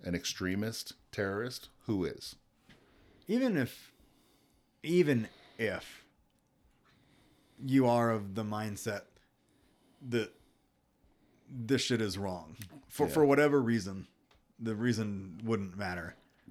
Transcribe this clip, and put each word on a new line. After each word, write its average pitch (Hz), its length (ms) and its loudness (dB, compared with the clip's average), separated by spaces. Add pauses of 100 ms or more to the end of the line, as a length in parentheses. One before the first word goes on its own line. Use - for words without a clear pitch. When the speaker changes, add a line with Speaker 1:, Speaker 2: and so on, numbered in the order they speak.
Speaker 1:
an 90 140 -2
extremist 98 800 -4 (180)
terrorist, 104 560 -4 (180)
who 98 180 0
is? - 300 -8 (960)
Speaker 2:
Even 240 280 2
if, - 360 -4 (880)
even 147 460 4 (300)
if 98 460 -4 (1600)
you 131 220 6
are 117 240 6
of 101 240 -2
the 113 80 -4
mindset 107 600 -6 (1040)
that 117 240 0 (1160)
this 123 340 0
shit 117 180 0
is 98 180 -2
wrong 90 380 -6 (320)
for, - 180 0
Speaker 1:
Yeah. 156 60 -2
Speaker 2:
for 151 120 6
whatever 143 380 6
reason, 98 460 -2 (500)
the 113 160 -4
reason 104 720 -2
wouldn't 98 340 -2
matter. 90 380 -6 (340)